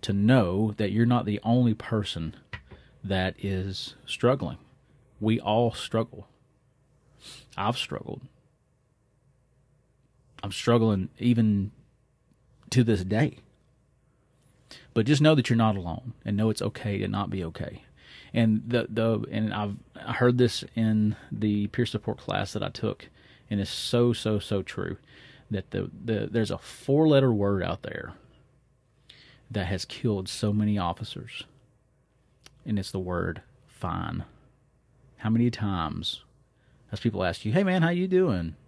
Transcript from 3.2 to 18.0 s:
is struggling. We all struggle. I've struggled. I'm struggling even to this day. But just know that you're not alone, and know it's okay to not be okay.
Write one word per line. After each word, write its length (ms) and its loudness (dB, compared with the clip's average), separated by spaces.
is 520 -4
struggling. 520 0
We 220 2
all 320 2
struggle. 560 -6
I've 220 -2
struggled. 420 -8
I'm 80 -6
struggling 580 2
even 520 2
to 120 4
this 220 4
day. 340 0
But 140 2
just 160 4
know 140 8
that 120 2
you're 80 4
not 200 4
alone, 380 -8
and 120 -2
know 140 2
it's 100 -2
okay 380 -4
to 100 -2
not 220 -2
be 140 -4
okay. 400 -10